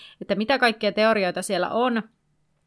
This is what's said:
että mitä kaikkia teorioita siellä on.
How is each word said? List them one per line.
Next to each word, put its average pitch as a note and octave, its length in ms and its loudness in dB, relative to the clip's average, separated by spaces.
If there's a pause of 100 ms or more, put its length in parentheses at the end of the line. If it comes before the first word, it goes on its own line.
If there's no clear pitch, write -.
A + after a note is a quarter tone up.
(200)
että - 140 -4
mitä A3 240 0
kaikkia A3+ 340 0
teorioita G#3 500 2
siellä F3+ 280 -2
on. A#3 320 0 (640)